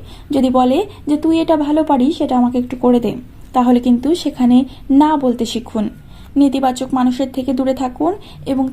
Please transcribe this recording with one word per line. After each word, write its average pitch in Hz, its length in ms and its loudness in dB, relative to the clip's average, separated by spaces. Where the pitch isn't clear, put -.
যদি 262 200 2
বলে 254 360 2
যে, 294 100 0
"তুই 320 240 0
এটা 320 160 2
ভালো 302 280 0
পারিস, 285 340 2
সেটা 262 180 -2
আমাকে 247 220 2
একটু 247 180 -6
করে 247 240 2
দে", 208 160 -4
তাহলে 247 280 2
কিন্তু 247 340 0
সেখানে 254 500 2
না 302 260 4
বলতে 247 300 -2
শিখুন। 220 420 -6
নেতিবাচক 262 580 0
মানুষের 254 380 0
থেকে 269 200 -4
দূরে 262 220 0
থাকুন 269 400 -4
এবং 262 260 -2